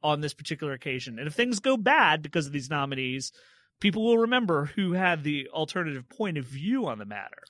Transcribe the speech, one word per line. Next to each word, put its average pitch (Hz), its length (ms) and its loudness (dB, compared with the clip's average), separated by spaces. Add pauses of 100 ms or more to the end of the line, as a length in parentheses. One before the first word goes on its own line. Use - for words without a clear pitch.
on 151 180 2
this 151 120 -4
particular 147 400 -6
occasion. 127 440 -8
And 135 100 -6
if 156 60 -8
things 240 260 0
go 262 160 4
bad 196 460 4
because 151 240 -2
of 139 60 -12
these 139 180 -6
nominees, 135 640 -4 (480)
people 208 260 2
will 233 140 6
remember 226 460 2 (100)
who 185 180 0
had 180 300 2
the 143 260 -2
alternative 156 600 -4
point 190 280 -4
of 131 80 -6
view 180 400 -2
on 117 140 -4
the 104 60 -10
matter. 104 320 -12 (120)